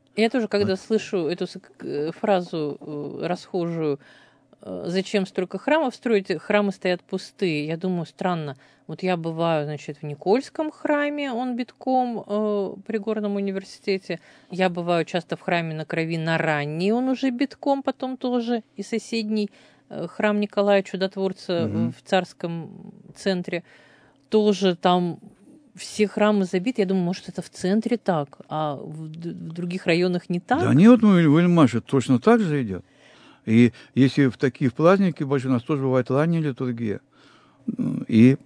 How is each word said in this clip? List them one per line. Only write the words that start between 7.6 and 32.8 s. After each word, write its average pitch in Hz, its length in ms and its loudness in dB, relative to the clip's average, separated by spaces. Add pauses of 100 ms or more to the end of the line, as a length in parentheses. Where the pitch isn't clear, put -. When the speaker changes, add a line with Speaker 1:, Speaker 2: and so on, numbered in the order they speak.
Speaker 1:
Я 165 80 -4
думаю, 175 280 -4
странно. 170 520 -4 (320)
Вот 160 160 -10
я 185 120 0
бываю, 165 500 -2
значит, 147 320 -10
в - 40 -16
Никольском 233 720 -2
храме, 294 580 -4
он 247 240 -6
битком, 247 720 -4
э, 208 480 -2 (120)
при 220 120 -4
Горном 208 380 -4
университете. 190 840 -6 (320)
Я 185 200 0
бываю 170 340 0
часто 170 320 -4
в - 60 -14
храме 170 320 -2
на 156 100 -6
Крови 165 340 -4
на 160 180 0
Ранней, 156 540 0
он 247 180 0
уже 262 220 0
битком, 277 540 -2
потом 262 320 -6
тоже 240 480 -2 (120)
и 202 60 -10
соседний, 214 680 -4 (380)
э, 170 200 -10
храм 208 320 0
Николая 202 420 2
Чудотворца, 185 840 -4
Speaker 2:
Мгм. 107 200 -2
Speaker 1:
э, 120 40 -6
в - 100 -18
Царском - 880 -4 (220)
центре. 180 480 -4 (680)
Тоже 196 440 4
там 180 460 0 (580)
все - 280 -2
храмы 208 380 2
забиты. 196 380 -2
Я 190 40 2
думаю, 185 180 0
может, 185 240 -4
это 180 120 -12
в - 100 -12
центре 214 460 0
так, 160 420 -2 (100)
а 151 280 -4
в 156 320 -12
д-, 170 220 -10
в 170 220 -12
других 175 340 -6
районах 175 420 2
не 175 120 -2
так? 269 200 0
Speaker 2:
Да 117 140 4
нет, 226 280 10
ну, 202 160 8
Иль-, 165 100 6
в 147 100 6
Ильмаше 165 420 6
точно 127 380 2
так 226 220 6
же 147 220 0
идёт. 95 220 -6 (640)